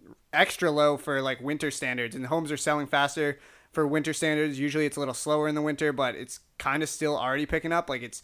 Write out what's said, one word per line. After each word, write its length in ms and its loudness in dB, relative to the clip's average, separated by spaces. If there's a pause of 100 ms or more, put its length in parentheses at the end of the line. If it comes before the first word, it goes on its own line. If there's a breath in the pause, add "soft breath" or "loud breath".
(320)
extra 400 2
low 240 6
for, 260 -2
like, 200 -2
winter 300 -2
standards. 440 -4
And 120 -6
homes 260 0
are 40 -2
selling 300 0
faster 520 2 (320 loud breath)
for 140 2
winter 280 2
standards. 460 2
Usually 260 0
it's 120 -2
a 20 -4
little 140 -2
slower 340 0
in 80 -2
the 60 0
winter, 320 0
but 220 0
it's 240 -12 (180)
kinda 300 0
still 300 0
already 280 0
picking 260 -2
up. 180 2
Like, 140 -4
it's 200 -14